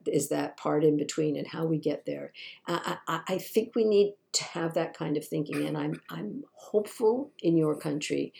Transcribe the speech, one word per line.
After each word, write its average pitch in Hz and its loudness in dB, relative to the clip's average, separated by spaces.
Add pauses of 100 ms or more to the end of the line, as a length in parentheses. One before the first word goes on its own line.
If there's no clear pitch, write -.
is 151 2
that 147 -2
part 151 2
in 151 6
between 147 0
and 143 -6
how 160 -6
we 165 2
get 151 -2
there. 143 -8 (340)
I, 175 -2 (100)
I, 165 -2
I 185 0
think 220 0
we 226 4
need 202 6 (160)
to - -2
have 165 -4
that 165 -2
kind 160 -2
of 151 -4
thinking, 151 -2
and 151 -4
I'm, 151 -4
I'm 208 -8 (100)
hopeful 226 0 (100)
in 165 4
your 151 4
country 147 -2